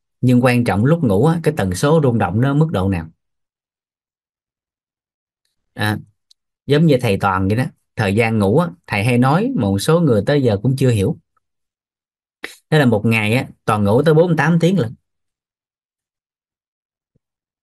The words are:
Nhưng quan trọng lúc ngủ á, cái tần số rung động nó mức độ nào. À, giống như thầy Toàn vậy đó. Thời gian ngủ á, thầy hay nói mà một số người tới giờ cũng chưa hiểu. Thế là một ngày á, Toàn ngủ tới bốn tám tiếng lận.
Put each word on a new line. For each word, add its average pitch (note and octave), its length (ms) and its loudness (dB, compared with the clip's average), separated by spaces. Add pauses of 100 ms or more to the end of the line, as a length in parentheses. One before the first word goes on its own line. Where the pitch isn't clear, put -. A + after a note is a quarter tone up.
(200)
Nhưng B2 240 2
quan A#2+ 200 2
trọng G#2 200 0
lúc D#3+ 200 0
ngủ G#2+ 220 2
á, E3 160 0
cái - 140 -2
tần F#2+ 180 -4
số D3+ 280 0
rung A#2+ 160 0
động G2+ 220 -2
nó C#3 140 0
mức D#3 180 2
độ F#2+ 160 -2
nào. E2 220 -4 (2750)
À, G#2+ 240 -4 (680)
giống D3+ 200 2
như C3+ 140 4
thầy G#2 200 0
Toàn F#2+ 280 0
vậy G#2+ 80 0
đó. B2+ 80 -2 (320)
Thời G2 180 0
gian A2+ 240 0
ngủ G2+ 200 2
á, F3 120 -2 (160)
thầy G2+ 180 -4
hay B2 140 0
nói E3 380 0
mà D3 60 -2
một G2 160 -2
số D#3+ 220 0
người A#2+ 260 2
tới C#3+ 160 0
giờ G#2+ 200 0
cũng C3+ 140 -2
chưa C3 140 0
hiểu. A2 280 -2 (1500)
Thế D#3 80 2
là C#3 80 2
một G#2+ 200 0
ngày A2 280 0
á, C3 140 -2 (160)
Toàn G#2+ 200 -2
ngủ A2 180 2
tới D#3 120 2
bốn E3 220 2
tám E3 240 0
tiếng F3 180 0
lận. A#2+ 160 -4 (2750)